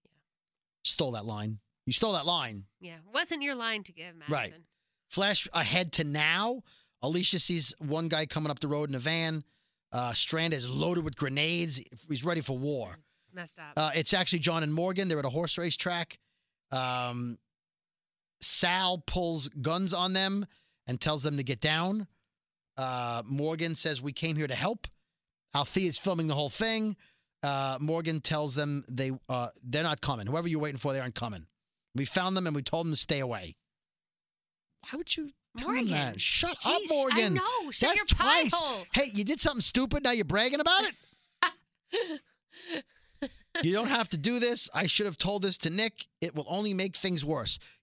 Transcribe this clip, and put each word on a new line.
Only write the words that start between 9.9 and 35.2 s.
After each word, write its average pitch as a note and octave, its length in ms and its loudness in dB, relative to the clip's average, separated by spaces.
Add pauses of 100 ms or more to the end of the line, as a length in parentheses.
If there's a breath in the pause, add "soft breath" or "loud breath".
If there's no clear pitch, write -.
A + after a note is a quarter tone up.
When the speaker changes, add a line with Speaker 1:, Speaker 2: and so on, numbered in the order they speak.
Speaker 2:
Uh, B2 220 -2
Strand D#3+ 400 0
is B2 160 -2
loaded D#3+ 360 0
with D3+ 100 -6
grenades. D3+ 600 0 (320)
He's C3 160 -4
ready E3 160 0
for C3+ 160 -4
war. C3 320 -2
Speaker 1:
This F#2 80 -14 (320)
is - 40 -20
messed F3 260 -16
up. D3+ 180 -18
Speaker 2:
Uh, D#3 180 0
it's E3 180 2
actually F#3 260 2
John E3 240 2
and D3+ 100 0
Morgan. F#3 340 0
They're D#3 120 0
at C#3 60 -2
a C3 40 -2
horse D#3 280 -2
race F3 200 -2
track. F3 420 -4 (520)
Um, B2 680 -2 (1040)
Sal F#3 580 4
pulls E3 500 0
guns D#3+ 440 0
on F#3 200 0
them F#3+ 320 0 (420 soft breath)
and B2 120 -4
tells D3+ 240 2
them D3 140 0
to C#3 60 -2
get B2+ 180 -4
down. F3 460 0 (680)
Uh, B2 500 -2
Morgan D#3 500 -2
says, D3 260 0
"We C#3 100 -6
came D#3+ 240 -2
here D3+ 120 0
to B2+ 80 -4
help." F3+ 320 -2 (680)
Althea F3 320 2
is D#3 100 2
filming E3+ 300 0
the D3 80 2
whole C#3+ 140 0
thing. A3 480 0 (460 soft breath)
Uh, C3+ 360 0
Morgan D#3+ 400 0
tells D3+ 360 0
them C#3+ 340 0
they, C3 220 -2 (180)
uh, B2 200 -2 (140)
they're C3+ 200 0
not D3+ 180 0
coming. A2+ 260 -2
Whoever E3 200 0
you're D#3+ 120 0
waiting D3 200 -4
for, C#3 120 0
they C3+ 80 -2
aren't B2+ 160 -6
coming. G2+ 320 -6 (480)
We C3+ 100 0
found F#3 300 2
them F#3 100 2
and D3+ 100 0
we C#3+ 60 -2
told E3 260 -2
them D#3 60 0
to C#3 60 0
stay C#3+ 200 0
away. G#2+ 360 -6 (1300)
Why - 160 -10
would - 200 -2
you D4 140 -10 (260)